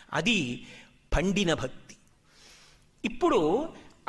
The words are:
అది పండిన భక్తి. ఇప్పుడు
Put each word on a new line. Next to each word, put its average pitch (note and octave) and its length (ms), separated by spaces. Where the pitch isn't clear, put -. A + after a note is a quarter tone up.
అది D#3+ 540
పండిన F3 380
భక్తి. - 420
ఇప్పుడు B3 640